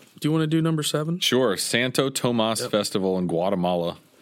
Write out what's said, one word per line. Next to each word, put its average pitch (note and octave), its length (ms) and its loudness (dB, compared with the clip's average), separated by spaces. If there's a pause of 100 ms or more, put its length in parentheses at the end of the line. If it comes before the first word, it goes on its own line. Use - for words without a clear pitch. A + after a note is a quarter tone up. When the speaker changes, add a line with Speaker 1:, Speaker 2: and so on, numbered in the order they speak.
(200)
Speaker 1:
Do D3+ 80 0
you D3+ 40 2
wanna D#3+ 140 2
do D#3+ 160 2
number D#3+ 200 0
seven? D#3 360 -2
Speaker 2:
Sure. B2 380 2
Santo B2+ 520 0
Tomas A2+ 520 0
Speaker 1:
Yep. B2 100 -6
Speaker 2:
Festival F#2+ 480 0
in F2+ 80 0
Guatemala. F2 720 0 (240)